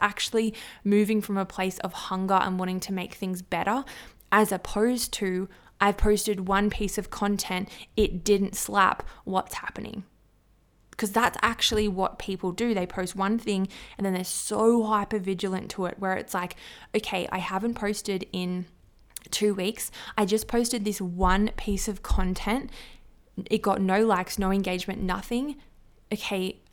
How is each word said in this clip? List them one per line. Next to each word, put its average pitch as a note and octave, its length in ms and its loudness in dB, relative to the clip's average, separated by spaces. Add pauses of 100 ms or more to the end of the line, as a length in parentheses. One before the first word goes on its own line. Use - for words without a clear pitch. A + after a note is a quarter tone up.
actually A3 500 0 (320)
moving G#3 380 4
from G3 160 -2
a F#3+ 80 0
place F#3 320 -4
of F3+ 160 -6
hunger F#3+ 400 -2
and F#3 240 4
wanting F#3 220 -2
to - 120 -6
make F#3 220 -6
things F#3 260 -4
better, G3 460 -2 (440)
as G3+ 220 6
opposed A3+ 640 0
to, F#3 340 -2 (320)
"I've G3+ 160 4
posted G#3 500 2
one G3 220 4
piece G3+ 300 -2
of G3+ 100 -6
content, G3 640 -2 (260)
it F3+ 260 2
didn't G3+ 320 4
slap, - 480 2 (220)
what's F#3+ 300 -2
happening?" - 500 -10 (960)
'Cause G3+ 140 -2
that's A#3 300 2
actually A3 440 2
what F#3+ 320 0
people F#3 320 -4
do. A#3 240 2
They F#3 100 0
post F3+ 300 -6
one G3 240 0
thing G3 300 0 (280)
and G3 80 -2
then F#3+ 100 2
they're F3+ 100 -2
so A3+ 580 4
hyper G#3+ 380 0
vigilant F#3+ 500 -2
to F#3+ 140 -4
it F3 160 -4
where F#3+ 140 0
it's - 200 -6
like, F3+ 220 -4 (360)
"Okay, G3+ 380 -2
I F#3 80 -2
haven't G3 360 -2
posted G3+ 580 -2
in F3+ 340 -2 (640)
two G#3 240 2
weeks. G3 380 -4 (240)
I G#3+ 80 4
just G#3 240 2
posted A#3 360 0
this G#3 160 -2
one F#3 560 4
piece - 300 -2
of G3+ 160 -6
content. F#3+ 680 0 (760)
It G#3+ 140 2
got G3 180 2
no F#3+ 240 4
likes, F#3 360 0
no F#3+ 100 2
engagement, F#3+ 500 -2
nothing. A#3+ 540 -2 (580)
Okay, G3 500 -4 (100)